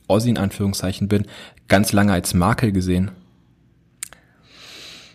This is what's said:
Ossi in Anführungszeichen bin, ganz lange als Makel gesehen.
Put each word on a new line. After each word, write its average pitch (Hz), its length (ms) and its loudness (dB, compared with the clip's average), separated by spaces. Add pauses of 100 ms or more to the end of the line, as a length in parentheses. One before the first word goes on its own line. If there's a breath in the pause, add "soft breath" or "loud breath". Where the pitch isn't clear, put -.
Ossi 113 240 2
in 104 80 0
Anführungszeichen 98 680 -4
bin, 101 200 0 (400 loud breath)
ganz 196 260 2
lange 101 180 4
als 90 220 -2
Makel 101 380 2
gesehen. 92 400 0 (2000 loud breath)